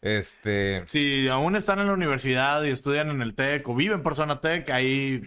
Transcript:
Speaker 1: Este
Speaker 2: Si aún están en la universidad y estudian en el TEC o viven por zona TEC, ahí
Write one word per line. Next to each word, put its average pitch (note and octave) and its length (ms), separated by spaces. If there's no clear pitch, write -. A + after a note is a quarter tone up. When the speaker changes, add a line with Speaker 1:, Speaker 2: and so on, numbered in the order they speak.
Speaker 1:
Este G2+ 840
Speaker 2:
Si C#3 420
aún D3+ 280
están G3+ 240
en G3+ 60
la G3+ 80
universidad C#3 720
y C#3+ 60
estudian C#3+ 380
en C#3 140
el A2+ 120
TEC C#3+ 340
o A#2+ 60
viven F3 280
por D3+ 120
zona D3 280
TEC, E3 260
ahí C3 580